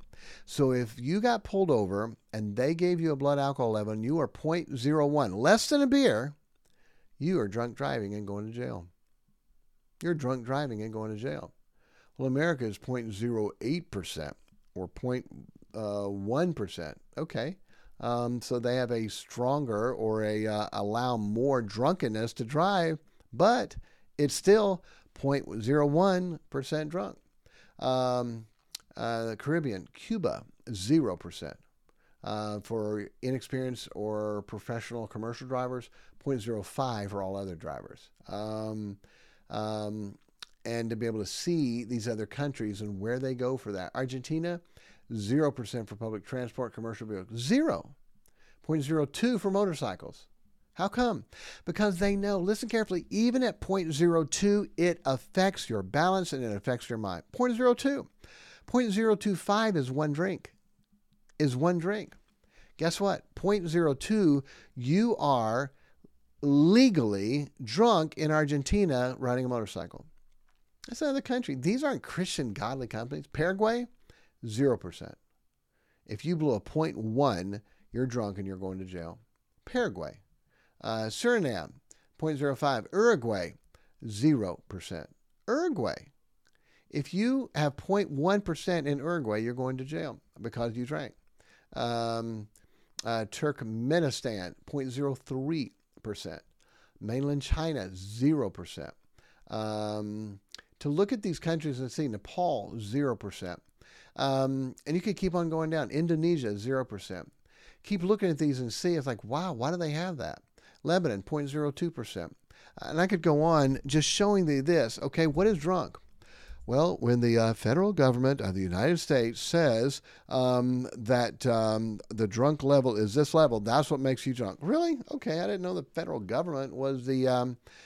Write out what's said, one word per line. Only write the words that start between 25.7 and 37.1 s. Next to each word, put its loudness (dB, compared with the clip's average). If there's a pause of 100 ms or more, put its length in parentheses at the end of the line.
one 2
percent -4
drunk. -6 (600)
Um, 0 (500)
uh, -4
the -4
Caribbean, -2
Cuba, -4 (300)
zero 2
percent. -12 (680)
Uh, -6
for -4 (100)
inexperienced -6
or -4
professional -8
commercial -8
drivers, -4 (280)
point -2
zero -4
five -4